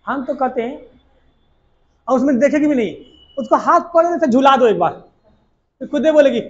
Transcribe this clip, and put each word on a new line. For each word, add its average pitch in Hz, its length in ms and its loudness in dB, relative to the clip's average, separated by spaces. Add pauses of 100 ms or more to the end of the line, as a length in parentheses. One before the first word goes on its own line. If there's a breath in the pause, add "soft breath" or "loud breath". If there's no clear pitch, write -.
हम 254 200 -8
तो 294 80 -6
कहते 262 280 -4
हैं, 262 240 -12 (1200)
और 262 100 0
उसमें 262 220 0
देखेगी 285 280 0
भी 294 80 0
नहीं, 202 200 -4 (420)
उसको 269 180 -2
हाथ 269 240 2
पकड़ 339 380 0
के 330 100 0
झुला 269 300 4
दो 240 100 4
एक 185 120 0
बार, 165 240 -4 (760)
तो 262 80 -12
खुदे 294 240 0
बोलेगी, 277 380 2